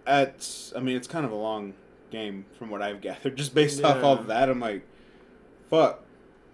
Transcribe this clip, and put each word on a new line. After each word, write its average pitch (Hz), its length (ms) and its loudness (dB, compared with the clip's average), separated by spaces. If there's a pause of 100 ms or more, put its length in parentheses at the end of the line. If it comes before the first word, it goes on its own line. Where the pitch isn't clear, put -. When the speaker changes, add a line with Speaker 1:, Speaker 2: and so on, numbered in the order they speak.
Speaker 1:
at, - 680 0
I 120 40 -6
mean, 127 160 -2
it's 123 120 -6
kind 160 160 -6
of 113 80 -6
a 107 40 -6
long 104 380 -6 (360)
game 101 340 -10 (140)
from 113 120 -14
what 101 120 -6
I've 101 180 -6
<laughs> 98 80 -10
gathered. 131 280 -6
Just 143 180 -8
based 143 300 2
off 147 120 6
Speaker 2:
Yeah. 127 60 -2
Speaker 1:
all 139 160 8
of 113 80 -8
that, 117 240 2
I'm 123 100 -2
like, 107 260 -6 (840)
"Fuck." 160 300 4 (540)